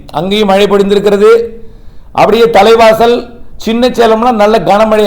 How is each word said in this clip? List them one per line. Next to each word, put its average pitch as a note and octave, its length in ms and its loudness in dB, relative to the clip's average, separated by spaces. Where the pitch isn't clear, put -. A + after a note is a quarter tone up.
அங்கேயும் G3 340 -2
மழை G3+ 200 2
பொழிந்திருக்கிறது. G3+ 580 0
அப்படியே G#3+ 380 2
தலைவாசல், A3+ 600 2
சின்ன A#3+ 220 0
சேலம்லாம் A3+ 420 0
நல்ல G#3+ 160 2
கனமழை, G#3+ 360 0